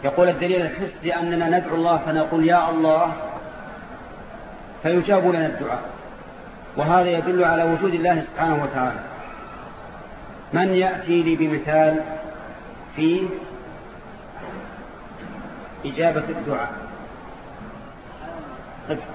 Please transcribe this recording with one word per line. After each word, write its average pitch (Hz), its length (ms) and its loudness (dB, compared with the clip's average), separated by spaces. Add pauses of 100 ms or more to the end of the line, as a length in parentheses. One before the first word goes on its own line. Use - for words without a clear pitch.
يقول 175 260 6
الدليل 175 320 2
الحس 170 320 -4 (100)
لأننا 170 560 2
ندعو 156 160 -2
الله 165 220 4
فنقول: 160 500 2
"يا 170 220 6
الله"، 160 440 4 (1700)
فيجاب 175 440 6
لنا 165 180 4
الدعاء، 123 380 -2 (960)
وهذا 175 320 6
يدل 180 340 4
على 165 200 4
وجود 165 300 4
الله 165 280 4
سبحانه 151 420 0
وتعالى. 127 360 -2 (1500)
من 185 200 4
يأتي 185 500 4
لي 165 120 4
بمثال 156 680 4 (960)
في 175 320 4 (2500)
إجابة 151 440 2
الدعاء؟ 127 440 -2 (2250)
طيب. 156 100 -2 (160)